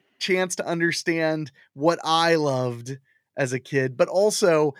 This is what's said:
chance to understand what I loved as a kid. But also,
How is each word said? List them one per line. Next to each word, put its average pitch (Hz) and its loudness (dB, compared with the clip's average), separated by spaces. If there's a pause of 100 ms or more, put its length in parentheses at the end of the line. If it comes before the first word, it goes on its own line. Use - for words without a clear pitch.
(200)
chance 185 -2
to - -8
understand 165 -2 (220)
what 160 2
I 165 2
loved 127 -2 (400)
as 131 -2
a 131 -4
kid. 131 -2
But 170 2
also, 170 2